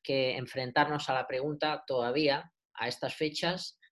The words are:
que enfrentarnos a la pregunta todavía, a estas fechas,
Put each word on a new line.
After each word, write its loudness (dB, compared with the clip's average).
que 2
enfrentarnos 0
a 2
la 0
pregunta -2
todavía, 2
a -4
estas -4
fechas, -2